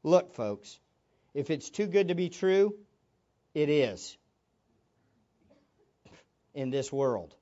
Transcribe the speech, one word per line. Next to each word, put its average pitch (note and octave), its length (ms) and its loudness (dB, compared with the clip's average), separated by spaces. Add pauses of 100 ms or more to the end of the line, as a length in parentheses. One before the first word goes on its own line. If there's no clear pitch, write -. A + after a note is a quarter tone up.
Look, F3 300 2
folks, G#2 480 -8 (540)
if C#3+ 160 -4
it's D3+ 180 -4
too G#3 180 -2
good F#3+ 220 2
to F3+ 60 0
be F3 160 -2
true, G3 440 2 (760)
it D3+ 160 0
is C3 480 0 (2500)
in C3+ 160 -4
this C3+ 200 -4
world. B2+ 520 -2